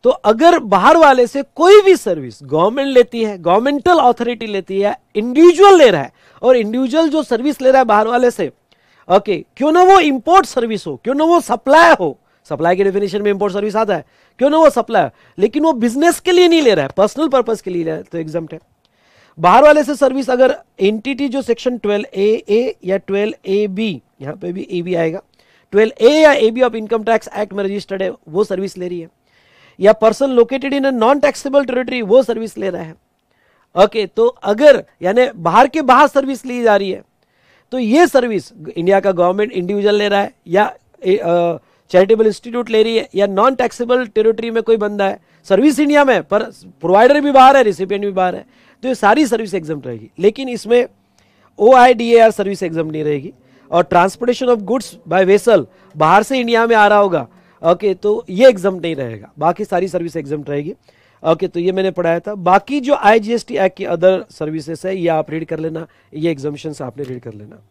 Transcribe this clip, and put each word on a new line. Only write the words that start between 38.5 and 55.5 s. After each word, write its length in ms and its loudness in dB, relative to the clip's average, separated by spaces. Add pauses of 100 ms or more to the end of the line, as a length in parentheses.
इंडिया 240 0
का 120 -2
गवर्नमेंट 400 -2
इंडिविजुअल 420 -2
ले 140 -2
रहा 120 0
है, 140 -8 (120)
या 300 -2 (280)
ए, 120 0
अ, 400 -2 (340)
चैरिटेबल 360 4
इंस्टीट्यूट 440 -6
ले 120 2
रही 160 -2
है, 160 -8
या 120 0
नॉन 280 0
टैक्सेबल 520 -4
टेरिटरी 440 -2
में 120 -4
कोई 140 0
बंदा 280 -4
है, 160 -6 (240)
सर्विस 340 2
इंडिया 260 2
में 100 2
है, 80 -2
पर 200 -2 (380)
प्रोवाइडर 400 4
भी 120 -2
बाहर 240 8
है, 60 4
रिसिपिएंट 420 -4
भी 60 -6
बाहर 260 -4
है, 320 -20 (140)
तो 60 -6
ये 60 -2
सारी 320 2
सर्विस 280 -4
एग्जम्प्ट 320 -8
रहेगी। 320 -14
लेकिन 300 -2
इसमें 380 -2 (720)
ओआईडीएआर 720 4
सर्विस 320 -6
एग्जम्प्ट 300 -6
नहीं 120 -8
रहेगी, 280 -6 (380)
और 120 2
transportation 760 0
of 80 -10
goods 300 -6 (140)
by 160 0
vessel 420 2 (300)